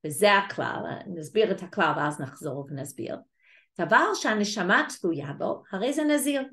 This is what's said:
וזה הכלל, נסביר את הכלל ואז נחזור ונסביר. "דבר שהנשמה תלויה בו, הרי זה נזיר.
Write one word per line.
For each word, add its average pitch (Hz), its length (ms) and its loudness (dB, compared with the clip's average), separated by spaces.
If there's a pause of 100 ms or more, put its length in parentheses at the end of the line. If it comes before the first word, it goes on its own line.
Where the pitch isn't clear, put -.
וזה 185 300 4
הכלל, - 500 0 (240)
נסביר 180 440 0
את 190 120 -4
הכלל 175 340 0
ואז 147 240 -2
נחזור 139 480 -8
ונסביר. - 460 -8 (640)
"דבר 311 340 4
שהנשמה 214 760 0 (120)
תלויה 147 380 -2
בו, - 340 -4
הרי 214 220 -2
זה 302 100 0
נזיר. 285 500 2